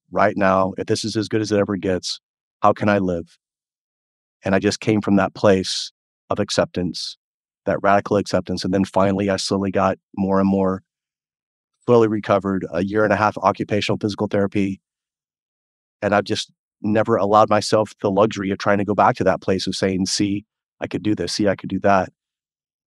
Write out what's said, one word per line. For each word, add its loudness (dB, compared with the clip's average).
right 0
now? 2
If -8
this -2
is -4
as -2
good -2
as -4
it 2
ever 0
gets, -4
how 4
can 0
I 4
live?" -4
And 0
I 2
just -2
came 0
from 0
that 0
place 0
of -2
acceptance, -4
that -2
radical 2
acceptance. -2
And -2
then 2
finally, 0
I 0
slowly -2
got 0
more 0
and 2
more, 0
slowly 6
recovered, 0
a -2
year 0
and 2
a 2
half 0
occupational -2
physical -4
therapy. -2
And 0
I've 2
just -6
never 0
allowed 4
myself 0
the 0
luxury 0
of -4
trying 0
to -2
go -2
back 2
to -4
that 2
place -2
of -6
saying, -2
"See, -2
I -6
could -6
do 0
this. -4
See, 0
I 2
could -14
do -4
that." 2